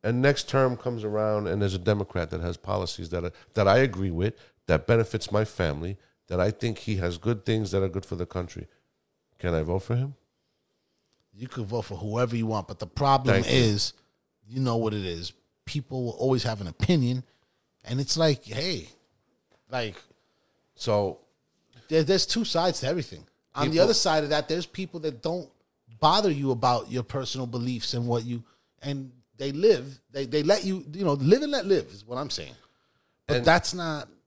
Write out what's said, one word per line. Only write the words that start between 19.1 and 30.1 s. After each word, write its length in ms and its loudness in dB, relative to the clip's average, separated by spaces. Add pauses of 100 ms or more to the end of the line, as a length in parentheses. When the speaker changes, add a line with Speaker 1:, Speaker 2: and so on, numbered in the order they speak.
Speaker 2:
like, 260 -6 (800)
Speaker 1:
So 440 0 (680)
Speaker 2:
there, 160 4
there's 220 2
two 200 0
sides 360 0
to 60 -4
everything. 380 -6 (300)
On 100 0
the 60 0
Speaker 1:
people 140 6
Speaker 2:
other 80 4
side 300 4
of 80 -4
that, 160 0
there's 180 -2
people 360 -10
that 200 -6
don't 280 -4 (500)
bother 320 4
you 200 0
about 400 0
your 120 -4
personal 440 -6
beliefs 460 -4
and 140 -2
what 180 0
you, 180 -6 (380)
and 300 -8 (260)
they 160 -4
live, 440 2 (140)